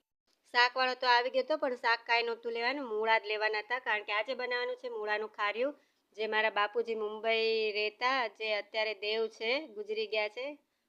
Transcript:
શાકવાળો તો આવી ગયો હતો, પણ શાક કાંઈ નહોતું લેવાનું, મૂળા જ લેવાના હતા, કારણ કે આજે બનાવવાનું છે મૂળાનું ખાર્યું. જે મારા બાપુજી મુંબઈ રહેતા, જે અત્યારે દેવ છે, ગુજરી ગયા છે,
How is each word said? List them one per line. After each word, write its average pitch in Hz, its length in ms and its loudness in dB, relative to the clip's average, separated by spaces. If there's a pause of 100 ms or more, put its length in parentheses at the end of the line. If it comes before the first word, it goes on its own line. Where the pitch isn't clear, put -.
(520)
શાકવાળો 254 420 4
તો 254 140 -2
આવી 247 220 6
ગયો 254 140 2
હતો, 302 140 0
પણ 285 180 0
શાક 233 300 2
કાંઈ 233 180 4
નહોતું 233 280 -4
લેવાનું, 247 360 -2
મૂળા 220 320 2
જ 202 60 -12
લેવાના 214 340 0
હતા, 240 200 -4
કારણ 214 240 -2
કે 220 80 -8
આજે 220 220 -2
બનાવવાનું 247 420 -4
છે 247 140 -10
મૂળાનું 214 400 -4
ખાર્યું. 220 460 -2 (400)
જે 220 120 -4
મારા 214 220 2
બાપુજી 220 460 0
મુંબઈ 220 760 0
રહેતા, 220 560 0
જે 214 260 -4
અત્યારે 214 400 -2
દેવ 214 340 -2
છે, 240 400 -4
ગુજરી 214 400 -6
ગયા 214 220 -2
છે, 262 260 -10 (340)